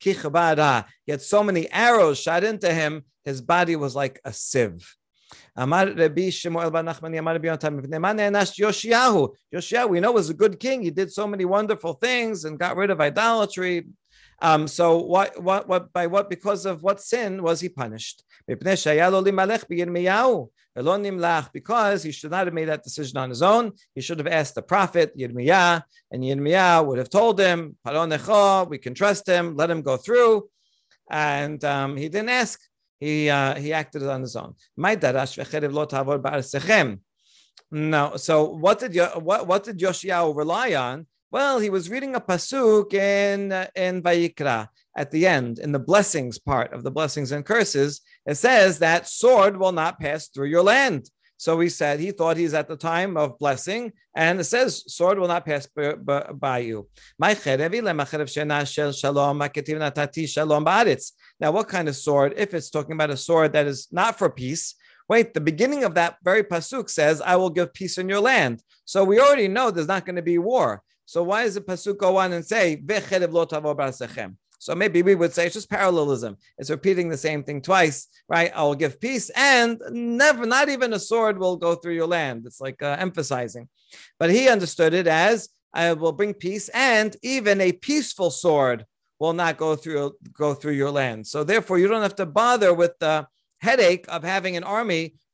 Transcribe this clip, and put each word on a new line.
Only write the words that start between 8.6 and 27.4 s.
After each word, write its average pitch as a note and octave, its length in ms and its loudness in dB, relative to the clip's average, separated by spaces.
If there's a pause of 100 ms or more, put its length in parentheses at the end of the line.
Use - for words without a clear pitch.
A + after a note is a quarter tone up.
Yoshiyahu, A3 360 -2
we F3 100 2
know, A3+ 120 2
was F3 180 2
a D#3+ 40 -6
good F#3+ 240 2
king. B3+ 240 -4
He E3+ 80 -4
did F3+ 220 -4
so G#3 140 -6
many G3+ 180 -4
wonderful G3 500 -2
things A3+ 520 -2
and D#3 120 -10
got F3 180 -4
rid G3 120 0
of E3 140 0
idolatry. F#3 840 0 (560)
Um, D#3 240 4
so E3+ 300 2
what, F3+ 460 0
what, F#3+ 260 0
what, F3+ 240 -2
by F3 140 -2
what, G3 240 0
because F#3 340 -4
of F3 180 -6
what G3 160 0
sin G3 440 -4
was E3 180 0
he F3+ 80 -6
punished? A2+ 560 -10 (260)
"Mipnei C#3 220 -2
shaya D#3+ 400 4
lo F#3+ 100 4
limalech G3 460 0
b'Yirmiyahu, F3 800 0 (300)
v'lo E3 200 0
nimlach," E3+ 540 -2
because G3+ 500 -2
he D#3 80 -10
should D3 200 -12
not F#3 160 -2
have E3+ 80 -6
made D#3+ 140 -4
that D3+ 140 -4
decision C#3 360 -8
on C3 100 -4
his B2 140 -6
own. G#3+ 300 4 (220)
He C3+ 60 -10
should E3 180 -8
have D3 80 -4
asked D#3+ 280 -2
the A2 80 -8
prophet F3 520 0
Yirmiyah, D#3 680 2 (280)
and C3 120 -8
Yirmiyah D#3+ 640 2
would C3 100 -2
have - 140 -6
told G#3 280 4
him, E3+ 380 0 (100)